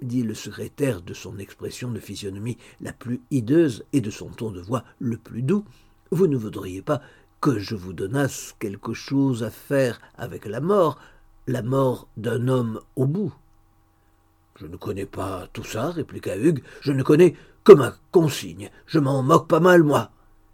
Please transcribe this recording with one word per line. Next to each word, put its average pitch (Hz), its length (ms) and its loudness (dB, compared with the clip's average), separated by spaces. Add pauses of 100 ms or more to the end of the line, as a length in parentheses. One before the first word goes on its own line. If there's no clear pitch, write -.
dit 123 220 -2
le 110 100 -4
secrétaire 104 680 -6
de 95 100 -12
son - 240 -14
expression - 540 -10
de 104 100 -8
physionomie 101 560 -8 (240)
la - 140 -12
plus 117 260 -8 (100)
hideuse 135 640 2
et 143 80 2
de 107 80 -4
son 85 220 -12
ton 110 200 -8
de 90 120 -12
voix 104 200 -6 (160)
le 113 200 -4
plus - 240 -10
doux, « 196 240 0 (440)
vous 185 160 4
ne 139 120 2
voudriez 95 420 -8
pas 147 220 -2 (400)
que 135 160 4
je 98 160 -6
vous 92 180 -10
donnasse 117 640 -4
quelque 107 360 -6
chose 135 480 0
à 107 80 -4
faire 131 500 -2 (160)
avec - 300 -12
la 110 160 -6
mort, 170 360 2 (480)
la 127 140 -2
mort 127 560 0
d'un 113 320 -2
homme 117 320 0 (160)
au 131 80 2
bout ? » « 160 300 -2 (1200)
Je 92 100 -16
ne 87 100 -14
connais 98 300 -8
pas 95 460 -8
tout - 120 -10
ça, » 123 260 -4
répliqua 107 480 -8
Hugues, « 143 240 2 (180)
je 147 120 -2
ne 131 100 2
connais 151 340 8 (260)
que 208 120 10
ma 135 200 0 (160)
consigne. 104 600 0 (160)
Je 160 120 0
m'en 135 240 0
moque 160 260 4
pas 160 120 4
mal, 180 220 8
moi. » « - 300 2 (420)